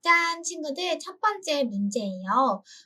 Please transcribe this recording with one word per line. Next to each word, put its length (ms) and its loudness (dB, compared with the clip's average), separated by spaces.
짠, 400 2
친구들, 580 -4
첫 200 -14
번째 440 0
문제예요. 960 0